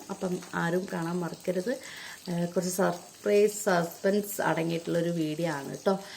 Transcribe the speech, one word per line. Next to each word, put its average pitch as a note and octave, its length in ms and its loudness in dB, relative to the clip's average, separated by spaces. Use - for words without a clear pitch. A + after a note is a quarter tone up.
അപ്പം F3+ 300 -2
ആരും F3 380 0
കാണാൻ F3 280 -2
മറക്കരുത്. F3+ 540 -2
ഏഹ്, F3 200 0
കുറച്ച് F3+ 260 -2
സർപ്രൈസ്, G#3 880 2
സസ്പെൻസ് G3 800 2
അടങ്ങിയിട്ടുള്ളൊരു E3 680 2
വീഡിയോ D#3+ 420 0
ആണ് C#3+ 180 -6
കേട്ടോ. F#3 280 2